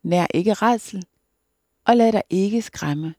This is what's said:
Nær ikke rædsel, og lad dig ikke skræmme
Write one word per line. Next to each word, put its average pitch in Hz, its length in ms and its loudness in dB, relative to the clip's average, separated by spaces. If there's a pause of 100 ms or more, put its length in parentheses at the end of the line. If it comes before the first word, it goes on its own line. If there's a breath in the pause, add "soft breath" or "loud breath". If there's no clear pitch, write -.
Nær 175 320 0
ikke 185 180 2
rædsel, 220 540 -2 (760)
og 240 120 4
lad 226 160 4
dig 208 180 0
ikke 202 320 0
skræmme 156 560 -6